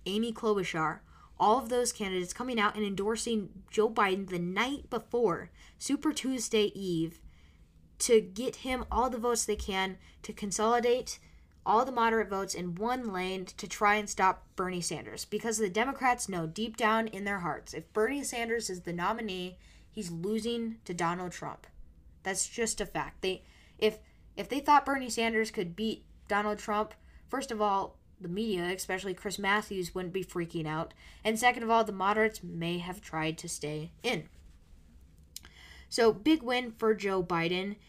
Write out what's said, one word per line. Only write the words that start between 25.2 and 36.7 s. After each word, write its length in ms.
could 260
beat 300
Donald 320
Trump, 340
first 200
of 100
all, 380
the 80
media, 360
especially 500
Chris 240
Matthews, 560
wouldn't 180
be 100
freaking 440
out. 260
And 160
second 240
of 80
all, 120
the 80
moderates 520
may 340
have 240
tried 380
to 100
stay 420
in. 260
So, 240
big 300
win 340